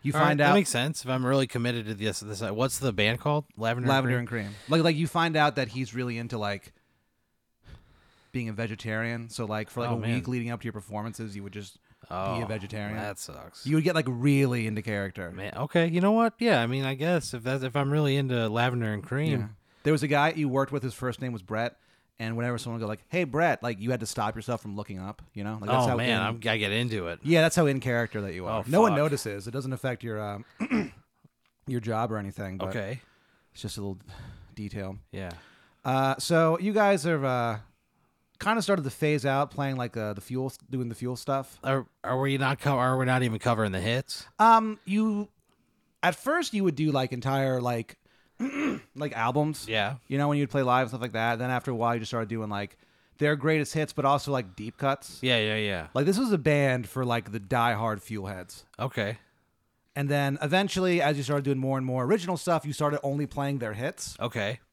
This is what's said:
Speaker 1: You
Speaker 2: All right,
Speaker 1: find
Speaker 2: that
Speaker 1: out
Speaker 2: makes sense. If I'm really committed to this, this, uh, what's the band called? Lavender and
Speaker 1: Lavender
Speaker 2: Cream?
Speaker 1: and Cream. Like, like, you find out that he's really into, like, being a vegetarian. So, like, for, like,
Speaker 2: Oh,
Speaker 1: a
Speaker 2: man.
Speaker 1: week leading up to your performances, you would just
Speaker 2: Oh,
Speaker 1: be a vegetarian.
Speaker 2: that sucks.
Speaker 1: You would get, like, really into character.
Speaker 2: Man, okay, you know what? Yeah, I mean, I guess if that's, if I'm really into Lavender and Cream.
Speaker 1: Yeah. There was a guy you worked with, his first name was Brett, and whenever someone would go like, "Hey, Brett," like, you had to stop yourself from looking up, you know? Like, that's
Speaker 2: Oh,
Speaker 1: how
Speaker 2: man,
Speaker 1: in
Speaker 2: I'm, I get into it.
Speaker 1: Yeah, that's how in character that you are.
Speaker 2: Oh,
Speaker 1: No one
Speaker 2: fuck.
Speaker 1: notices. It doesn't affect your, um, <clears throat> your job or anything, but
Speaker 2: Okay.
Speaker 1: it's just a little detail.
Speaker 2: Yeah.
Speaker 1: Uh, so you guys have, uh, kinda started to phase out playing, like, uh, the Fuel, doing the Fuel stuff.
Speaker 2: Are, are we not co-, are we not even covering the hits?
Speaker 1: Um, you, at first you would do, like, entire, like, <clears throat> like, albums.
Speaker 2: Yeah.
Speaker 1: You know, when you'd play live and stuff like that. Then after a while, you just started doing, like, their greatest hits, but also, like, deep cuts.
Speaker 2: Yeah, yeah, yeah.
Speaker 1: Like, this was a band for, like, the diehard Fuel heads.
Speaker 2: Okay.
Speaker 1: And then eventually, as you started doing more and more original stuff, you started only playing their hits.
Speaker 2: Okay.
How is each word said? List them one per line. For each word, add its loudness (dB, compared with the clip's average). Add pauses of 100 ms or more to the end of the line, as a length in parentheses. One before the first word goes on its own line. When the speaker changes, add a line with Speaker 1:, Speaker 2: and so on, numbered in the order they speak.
Speaker 1:
You 0
Speaker 2:
All 2
right, 6
Speaker 1:
find 4
Speaker 2:
that 6
Speaker 1:
out 8
Speaker 2:
makes 6
sense. -2
If -6
I'm 0
really 4
committed -2
to -4
this, -2
this, -8
uh, -2
what's 0
the 0
band 2
called? 0 (120)
Lavender 0
and 4
Speaker 1:
Lavender 4
Speaker 2:
Cream? 2
Speaker 1:
and -4
Cream. -4 (140)
Like, 6
like, 4
you 0
find 2
out 4
that 0
he's -6
really -4
into, -6
like, -4 (1600)
being -4
a -6
vegetarian. -4
So, -6
like, -4
for, -6
like, -2
Speaker 2:
Oh, 2
Speaker 1:
a -2
Speaker 2:
man. 0
Speaker 1:
week -2
leading -2
up -6
to -14
your -6
performances, -10
you -10
would -12
just -14 (340)
Speaker 2:
Oh, -2
Speaker 1:
be -4
a -4
vegetarian. -6
Speaker 2:
that -8
sucks. -16
Speaker 1:
You 2
would 4
get, 2
like, 2
really 4
into -2
character. -4
Speaker 2:
Man, -10
okay, 2
you 2
know 6
what? 4
Yeah, 4
I 2
mean, 0
I -2
guess 0
if -8
that's, -2
if -6
I'm 2
really 4
into 2
Lavender 2
and -4
Cream. 0
Speaker 1:
Yeah. -4 (360)
There 4
was 2
a -2
guy 4
you 0
worked 2
with, -2
his -4
first -4
name -4
was -8
Brett, -2 (420)
and -4
whenever -2
someone -6
would -4
go -2
like, -6
"Hey, 0
Brett," 2
like, -4
you -2
had 0
to -4
stop -2
yourself -4
from -10
looking -10
up, -12 (120)
you -8
know? -6
Like, -6
that's 4
Speaker 2:
Oh, 2
Speaker 1:
how 2
Speaker 2:
man, 0
Speaker 1:
in 0
Speaker 2:
I'm, -2 (120)
I 2
get 0
into 0
it. -8
Speaker 1:
Yeah, 6
that's 4
how 6
in 0
character -2
that -6
you -8
are. -2
Speaker 2:
Oh, -6
Speaker 1:
No 6
one 6
Speaker 2:
fuck. 2
Speaker 1:
notices. 0
It -8
doesn't -6
affect -4
your, -6
um, -6 (140)
<clears throat> -2 (760)
your -2
job -2
or -2
anything, -6
but -4
Speaker 2:
Okay. -6 (540)
Speaker 1:
it's -18
just -8
a -8
little -8 (560)
detail. -8 (140)
Speaker 2:
Yeah. -8 (520)
Speaker 1:
Uh, 2
so 4
you -2
guys 4
have, 0
uh, 0 (840)
kinda 0
started 2
to -2
phase 0
out 2
playing, -4
like, -4
uh, -4
the -10
Fuel, -4 (180)
doing -4
the -8
Fuel -4
stuff. -4
Speaker 2:
Are, 0 (180)
are 0
we 2
not 2
co-, 2
are 4
we 2
not 4
even 0
covering 2
the 0
hits? -2 (140)
Speaker 1:
Um, 6
you, 0 (720)
at 2
first -2
you 2
would 2
do, 2
like, 0
entire, 0
like, -4 (400)
<clears throat> -4
like, -4
albums. 0
Speaker 2:
Yeah. 0 (140)
Speaker 1:
You -2
know, 2
when 2
you'd 0
play 2
live 4
and -2
stuff -8
like -6
that. 0
Then -2
after -2
a -2
while, 2
you -4
just -8
started -2
doing, -4
like, -6 (400)
their 2
greatest 0
hits, -2
but -2
also, 2
like, -4
deep -10
cuts. -2
Speaker 2:
Yeah, 4
yeah, 2
yeah. -2
Speaker 1:
Like, 2
this 4
was 2
a 4
band 2
for, -2
like, -2
the -4
diehard 0
Fuel -6
heads. -12 (120)
Speaker 2:
Okay. -2 (760)
Speaker 1:
And -2
then 2
eventually, 2
as 4
you -4
started 0
doing 2
more 0
and -2
more 0
original 2
stuff, 0
you -4
started 0
only -2
playing -4
their -4
hits. -6
Speaker 2:
Okay. -4 (140)